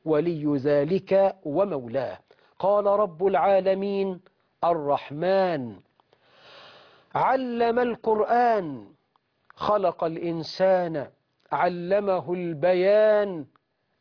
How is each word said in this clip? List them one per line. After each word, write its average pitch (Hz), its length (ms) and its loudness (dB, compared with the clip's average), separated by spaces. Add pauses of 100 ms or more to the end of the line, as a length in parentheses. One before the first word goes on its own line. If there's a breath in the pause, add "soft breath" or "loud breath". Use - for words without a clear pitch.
ولي 156 520 0
ذلك 175 840 2
ومولاه. 139 760 -4 (400 soft breath)
قال 202 260 2
رب 196 420 0
العالمين: 190 920 0 (440)
الرحمن 156 1160 -2 (1400 loud breath)
علم 233 640 0
القرآن، 220 1080 0 (680)
خلق 190 480 -2
الإنسان، 165 1040 -2 (440)
علمه 180 840 -2
البيان، 185 1120 2 (560)